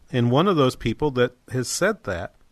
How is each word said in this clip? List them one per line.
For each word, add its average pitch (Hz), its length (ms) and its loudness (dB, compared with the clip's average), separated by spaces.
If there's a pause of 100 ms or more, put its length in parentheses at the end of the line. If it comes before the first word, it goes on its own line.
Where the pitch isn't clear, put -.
(120)
and 120 180 2
one 147 180 4
of 185 80 2
those 131 200 2
people 131 360 -2
that 123 200 0 (180)
has 127 180 -4
said 202 360 -2
that 90 300 -8 (180)